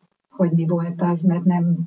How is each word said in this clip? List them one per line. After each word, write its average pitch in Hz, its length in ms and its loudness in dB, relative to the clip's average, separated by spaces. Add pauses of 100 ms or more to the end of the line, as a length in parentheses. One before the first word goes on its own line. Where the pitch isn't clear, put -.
(300)
hogy 170 220 -2
mi 165 160 2
volt 170 340 -4
az, 175 200 0
mert 175 220 0
nem 175 320 2 (120)